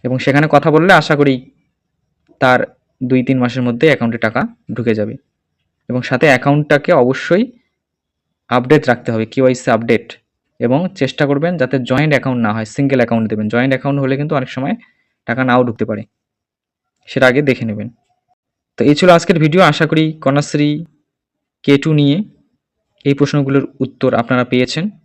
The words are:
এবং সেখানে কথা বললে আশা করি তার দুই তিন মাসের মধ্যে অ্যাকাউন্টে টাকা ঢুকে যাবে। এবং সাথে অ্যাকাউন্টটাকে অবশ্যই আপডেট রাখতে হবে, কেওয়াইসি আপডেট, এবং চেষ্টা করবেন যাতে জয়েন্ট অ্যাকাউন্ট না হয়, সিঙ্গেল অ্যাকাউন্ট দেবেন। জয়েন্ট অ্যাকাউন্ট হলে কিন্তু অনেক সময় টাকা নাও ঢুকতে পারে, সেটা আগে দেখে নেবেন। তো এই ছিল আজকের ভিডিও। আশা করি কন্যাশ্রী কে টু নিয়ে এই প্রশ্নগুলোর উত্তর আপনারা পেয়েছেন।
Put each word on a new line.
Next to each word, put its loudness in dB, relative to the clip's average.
এবং -4
সেখানে 0
কথা 2
বললে 4
আশা 0
করি 2
তার 4
দুই 0
তিন 0
মাসের -2
মধ্যে 0
অ্যাকাউন্টে -2
টাকা -2
ঢুকে -2
যাবে। -4
এবং -4
সাথে 0
অ্যাকাউন্টটাকে 0
অবশ্যই 0
আপডেট 2
রাখতে -2
হবে, -2
কেওয়াইসি 0
আপডেট, 0
এবং 0
চেষ্টা -2
করবেন -2
যাতে -2
জয়েন্ট 0
অ্যাকাউন্ট -2
না -2
হয়, -6
সিঙ্গেল 0
অ্যাকাউন্ট 0
দেবেন। -4
জয়েন্ট 0
অ্যাকাউন্ট -4
হলে -2
কিন্তু -4
অনেক -6
সময় -4
টাকা -4
নাও 4
ঢুকতে -6
পারে, -6
সেটা 2
আগে 2
দেখে -2
নেবেন। -8
তো -8
এই 4
ছিল 4
আজকের 0
ভিডিও। 2
আশা 0
করি 2
কন্যাশ্রী 0
কে 4
টু -2
নিয়ে 2
এই 2
প্রশ্নগুলোর 0
উত্তর -2
আপনারা 0
পেয়েছেন। -2